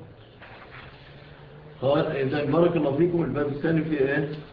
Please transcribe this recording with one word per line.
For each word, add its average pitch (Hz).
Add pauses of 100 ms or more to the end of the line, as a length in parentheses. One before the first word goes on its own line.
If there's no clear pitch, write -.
(1800)
قال 143
إذا 139
بارك 170
الله 147
فيكم، 165
الباب 139
الثاني 160
فيه 147
إيه؟ 147 (240)